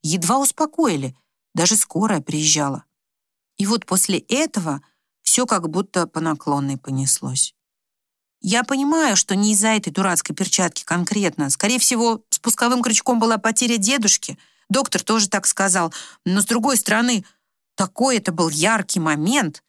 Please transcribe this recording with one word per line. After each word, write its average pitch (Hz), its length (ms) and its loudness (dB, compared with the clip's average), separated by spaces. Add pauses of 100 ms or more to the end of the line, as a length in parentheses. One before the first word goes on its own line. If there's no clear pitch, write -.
Едва 175 380 0
успокоили, 269 720 0 (400)
даже 180 220 4
скорая 202 460 0
приезжала. 147 640 -2 (720)
И 196 80 -2
вот 214 200 -2
после 185 340 0
этого 196 640 -2 (420)
всё 247 220 0
как 175 240 -2
будто 175 380 -2
по 160 140 -6
наклонной 143 560 -2
понеслось. 131 760 -4 (840)
Я 233 240 0
понимаю, 277 540 2
что - 180 0
не 208 160 2
из-за 214 240 2
этой 196 160 -2
дурацкой 180 420 -2
перчатки 180 520 -2
конкретно. 170 640 -2
Скорее 226 300 0
всего, 233 500 0
спусковым 240 520 0
крючком 233 380 2
была 226 180 2
потеря 226 380 0
дедушки. 208 640 0 (300)
Доктор - 340 0
тоже 214 240 0
так 196 200 -2
сказал. 180 460 0 (300)
Но, 190 160 0
с - 60 2
другой 240 320 0
стороны, 226 480 0 (500)
такой 233 440 0
это 190 120 -4
был 165 160 0
яркий 185 540 0
момент. 160 680 0